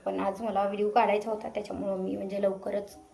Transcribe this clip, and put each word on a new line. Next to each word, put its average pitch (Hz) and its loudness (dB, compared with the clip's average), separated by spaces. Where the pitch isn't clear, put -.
पण 190 -2
आज 196 0
मला 202 2
व्हिडिओ 208 2
काढायचा 214 4
होता, 214 -4
त्याच्यामुळं 196 -4
मी 190 -2
म्हणजे 202 -4
लवकरच 196 -2